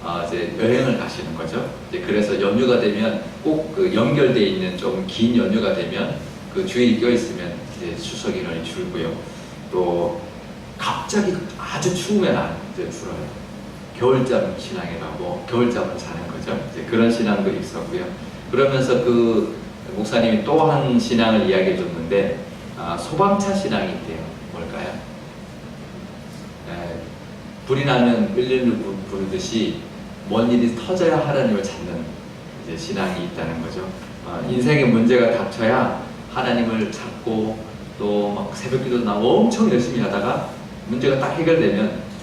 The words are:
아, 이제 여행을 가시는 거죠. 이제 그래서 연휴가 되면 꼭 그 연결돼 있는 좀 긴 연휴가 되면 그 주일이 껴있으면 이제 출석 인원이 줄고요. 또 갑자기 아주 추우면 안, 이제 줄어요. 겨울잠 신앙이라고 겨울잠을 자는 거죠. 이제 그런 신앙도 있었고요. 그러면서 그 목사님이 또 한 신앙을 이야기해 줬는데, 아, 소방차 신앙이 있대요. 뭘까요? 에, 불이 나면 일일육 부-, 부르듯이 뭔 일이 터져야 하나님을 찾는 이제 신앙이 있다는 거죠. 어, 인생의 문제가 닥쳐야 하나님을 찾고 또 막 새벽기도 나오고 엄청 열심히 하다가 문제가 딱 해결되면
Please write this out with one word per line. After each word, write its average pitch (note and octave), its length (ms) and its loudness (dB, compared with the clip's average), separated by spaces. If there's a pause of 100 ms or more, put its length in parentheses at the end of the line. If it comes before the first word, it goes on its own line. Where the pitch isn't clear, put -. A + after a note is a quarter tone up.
아, E2+ 220 -4
이제 - 320 -2
여행을 A#2+ 400 4
가시는 - 360 -6
거죠. - 360 -4 (180)
이제 - 180 -6
그래서 G#2 320 2
연휴가 A#2 420 4
되면 G#2+ 420 2 (200)
꼭 D#3 320 0
그 F#3 200 2
연결돼 D3 460 4
있는 F#2 360 2
좀 F#2+ 300 -2
긴 A#2 320 2
연휴가 G2 360 2
되면 - 420 -2 (360)
그 G2 140 -2
주일이 A#2 340 4
껴있으면 F2+ 540 0 (240)
이제 E2+ 180 -6
출석 - 400 -6
인원이 E2 260 -6
줄고요. - 480 -4 (600)
또 F2 480 0 (560)
갑자기 - 580 0 (240)
아주 F3+ 360 -2
추우면 G3 420 2
안, D#2+ 200 -2 (180)
이제 - 160 -6
줄어요. F2 260 -8 (840)
겨울잠 A#2+ 600 4
신앙이라고 - 920 -6
겨울잠을 G#2+ 480 2
자는 - 320 -10
거죠. - 320 -6 (120)
이제 - 180 -8
그런 A#2 200 6
신앙도 G2+ 400 2
있었고요. - 540 -4 (460)
그러면서 B2+ 520 4
그 A#2 540 4 (400)
목사님이 A2+ 480 2
또 D#3 260 6
한 B2+ 300 4
신앙을 A2+ 480 4
이야기해 F#3 300 4
줬는데, G2 600 0 (380)
아, E2+ 220 -4
소방차 G3 560 2
신앙이 F3+ 400 0
있대요. - 240 -8 (340)
뭘까요? - 360 -8 (1800)
에, F2 240 -8 (720)
불이 C#3 180 0
나면 A#2+ 520 4
일일육 B2 460 2
부-, G2 140 -4 (140)
부르듯이 F#2+ 680 -2 (480)
뭔 A#2+ 220 4
일이 - 240 4
터져야 E3 520 2
하나님을 C#3+ 360 2
찾는 F2 420 -6 (600)
이제 E2 120 -8
신앙이 F#2+ 500 -4
있다는 - 360 -6
거죠. F#3 240 -6 (400)
어, - 240 -6
인생의 B2+ 380 4
문제가 A2+ 480 6
닥쳐야 A2 680 0 (300)
하나님을 A2+ 580 0
찾고 - 840 -4 (240)
또 G#2 360 2
막 - 220 -4
새벽기도 B2 480 0
나오고 A2+ 380 6
엄청 A3 280 6
열심히 A#2+ 300 2
하다가 G2+ 480 0 (400)
문제가 C3 320 2
딱 C#3+ 180 -2
해결되면 - 640 2 (200)